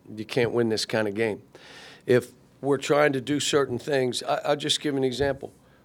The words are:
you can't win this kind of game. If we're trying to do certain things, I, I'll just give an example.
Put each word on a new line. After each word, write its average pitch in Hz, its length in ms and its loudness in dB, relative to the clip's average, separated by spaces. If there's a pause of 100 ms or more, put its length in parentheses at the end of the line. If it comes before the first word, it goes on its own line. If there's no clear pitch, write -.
(160)
you 107 100 -10
can't 117 260 0
win 117 180 2
this 107 160 -2
kind 110 220 0
of 98 80 -6
game. 110 260 -2 (640)
If - 280 2 (280)
we're 139 160 0
trying 147 360 2
to 131 80 -2
do 143 180 -2
certain 131 400 0
things, 131 420 0
I, 139 240 -2
I'll 147 100 2
just 143 240 -2
give 147 160 -2
an 135 80 0
example. 131 480 -2 (340)